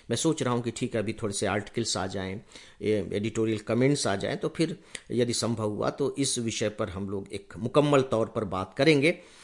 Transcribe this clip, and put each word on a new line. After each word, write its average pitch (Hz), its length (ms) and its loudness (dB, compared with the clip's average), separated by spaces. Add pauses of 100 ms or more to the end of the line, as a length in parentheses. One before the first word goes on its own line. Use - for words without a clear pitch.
मैं 117 80 0
सोच 156 260 2
रहा 123 100 2
हूँ 120 80 0
कि 117 100 -2
ठीक 123 240 -4
है, 113 60 2
अभी 107 120 -4
थोड़े 104 200 -4
से 107 120 -2
articles 104 520 -2
आ 95 100 -2
जाएं, 95 340 -6 (400)
ए-, 107 320 0
editorial 110 460 0
comments 127 480 2
आ 98 80 2
जाएं, 101 220 -4
तो 160 120 -4
फिर 160 300 -2 (320)
यदि 120 220 0
संभव 110 360 -2
हुआ 110 200 -2
तो 139 300 -2
इस 131 200 0
विषय 113 300 -2
पर 104 200 -4
हम 95 200 -8
लोग 98 240 -6
एक - 240 -12
मुकम्मल 143 440 4
तौर 113 240 2
पर 110 180 -4
बात 95 340 -4
करेंगे। 147 420 6 (240)